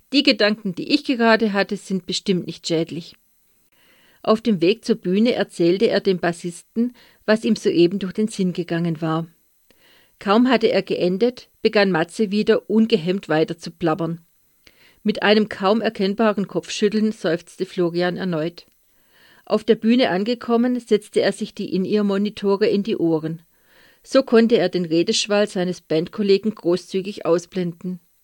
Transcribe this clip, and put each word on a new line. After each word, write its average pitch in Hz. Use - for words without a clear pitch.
die 277
Gedanken, 214
die -
ich -
gerade 226
hatte, 196
sind 190
bestimmt 180
nicht -
schädlich.“ 165
Auf 220
dem 214
Weg 196
zur 233
Bühne 214
erzählte 196
er 202
dem 185
Bassisten, 180
was 214
ihm 226
soeben 175
durch 190
den 220
Sinn 185
gegangen 170
war. 160
Kaum 233
hatte 226
er 196
geendet, 190
begann 208
Matze 180
wieder 208
ungehemmt 202
weiter 160
zu 170
plappern. 165
Mit 208
einem 214
kaum 202
erkennbaren 202
Kopfschütteln 214
seufzte 180
Florian 175
erneut. 170
Auf 214
der 226
Bühne 233
angekommen, 233
setzte 208
er 196
sich -
die -
In-Ear-Monitore 202
in 202
die 220
Ohren. 165
So 269
konnte 233
er 180
den 180
Redeschwall 202
seines 180
Bandkollegen 196
großzügig 185
ausblenden. 175